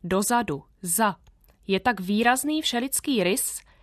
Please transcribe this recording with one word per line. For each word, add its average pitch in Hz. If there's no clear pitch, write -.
dozadu, 196
za, 196
je 190
tak 233
výrazný 240
všelidský 247
rys, -